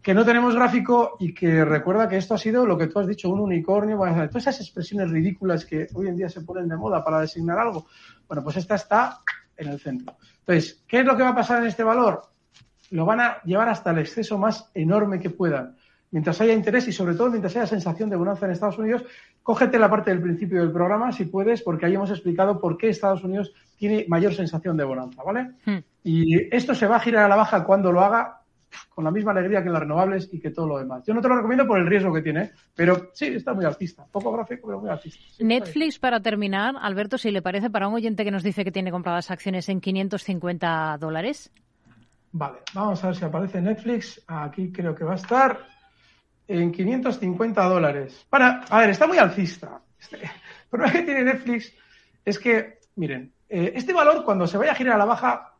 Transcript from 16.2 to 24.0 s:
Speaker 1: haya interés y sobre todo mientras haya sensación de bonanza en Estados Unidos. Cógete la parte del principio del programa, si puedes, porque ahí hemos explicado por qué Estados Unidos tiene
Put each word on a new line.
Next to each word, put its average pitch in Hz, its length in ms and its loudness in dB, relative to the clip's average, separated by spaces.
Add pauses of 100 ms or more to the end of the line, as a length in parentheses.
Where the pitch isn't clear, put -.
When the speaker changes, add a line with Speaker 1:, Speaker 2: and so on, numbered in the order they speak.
Speaker 1:
haya 226 140 6
interés 220 340 2
y 185 60 -4
sobre 175 220 -2
todo 240 140 2
mientras 202 280 -2
haya 226 100 0
sensación 185 420 -4
de 196 60 -2
bonanza 190 300 -2
en 185 80 -2
Estados 190 240 -2
Unidos. 226 260 -2 (400)
Cógete 247 340 2
la 214 120 6
parte 208 220 2
del 175 100 0
principio 175 400 0
del 160 100 2
programa, 208 400 0
si 185 140 -4
puedes, 220 360 0
porque 170 260 -2
ahí 185 80 2
hemos 196 140 -2
explicado 190 520 0
por 170 160 -2
qué 226 100 0
Estados 196 380 0
Unidos 190 260 -4 (240)
tiene 214 320 -2